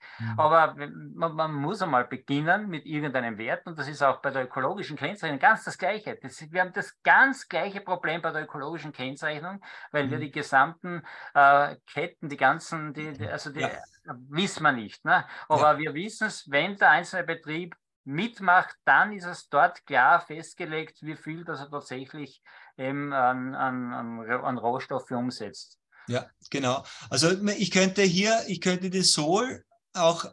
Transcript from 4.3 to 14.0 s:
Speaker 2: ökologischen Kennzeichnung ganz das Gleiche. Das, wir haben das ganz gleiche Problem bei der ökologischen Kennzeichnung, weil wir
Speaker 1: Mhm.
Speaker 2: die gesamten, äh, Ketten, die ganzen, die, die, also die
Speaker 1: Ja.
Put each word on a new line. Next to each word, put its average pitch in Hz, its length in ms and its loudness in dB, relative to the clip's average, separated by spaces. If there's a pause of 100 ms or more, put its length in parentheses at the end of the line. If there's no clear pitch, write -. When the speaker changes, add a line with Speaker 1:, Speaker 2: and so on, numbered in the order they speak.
Speaker 2:
ökologischen 147 540 -6
Kennzeichnung 156 420 -6
ganz 208 240 4
das - 160 -12
Gleiche. 190 420 -4
Das, - 180 -14 (120)
wir 185 100 2
haben 180 100 -2
das - 300 -8
ganz 240 480 4
gleiche 190 320 -4
Problem 170 400 -4
bei 165 100 -2
der 151 120 -4
ökologischen 151 480 -10
Kennzeichnung, 151 680 -8 (320)
weil 139 200 0
wir 151 60 -2
Speaker 1:
Mhm. - 40 -6
Speaker 2:
die 147 100 -8
gesamten, 151 720 0 (320)
äh, 143 420 6 (160)
Ketten, 165 380 -6
die 143 80 -8
ganzen, 151 560 0
die, 151 200 -10
die, 147 140 -8
also 151 240 -8
die 151 100 -8
Speaker 1:
Ja. - 100 -2 (580)